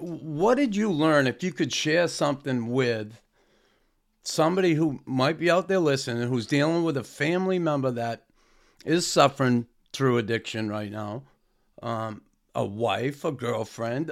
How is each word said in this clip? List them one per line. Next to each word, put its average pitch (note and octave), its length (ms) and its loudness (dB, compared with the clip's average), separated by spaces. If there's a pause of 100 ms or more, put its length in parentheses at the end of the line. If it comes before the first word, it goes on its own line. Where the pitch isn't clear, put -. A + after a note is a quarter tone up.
what E3 540 0
did C4+ 220 0
you G#3 160 0
learn, D3+ 340 4
if A#2+ 160 -2
you F3+ 100 -2
could D3 200 -2
share E3 360 2
something C3+ 600 -2
with A#2 520 -2 (1000)
somebody E3+ 520 2
who D3+ 300 0
might C3 340 0
be E3+ 120 2
out F3 180 2
there F#3+ 100 2
listening, C3+ 500 0
who's B2 180 -2
dealing D#3+ 380 2
with D#3 120 0
a A#2 80 -4
family F3+ 540 -2
member D3 320 0
that A#2 340 -6 (600)
is E3 220 0
suffering C3 600 4 (260)
through B2+ 260 2
addiction A2 500 -2
right G#2 220 -6
now, G#2+ 320 -8 (600)
um, A2+ 400 -6 (320)
a B2 100 0
wife, A2 600 -2
a D#3+ 80 -2
girlfriend, A#2+ 800 -4